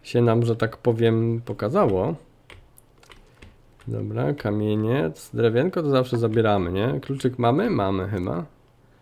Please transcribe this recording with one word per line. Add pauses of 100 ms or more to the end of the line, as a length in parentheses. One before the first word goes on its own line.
się
nam,
że
tak
powiem,
pokazało. (1700)
Dobra,
kamieniec.
Drewienko
to
zawsze
zabieramy,
nie?
Kluczyk
mamy?
Mamy
chyba. (580)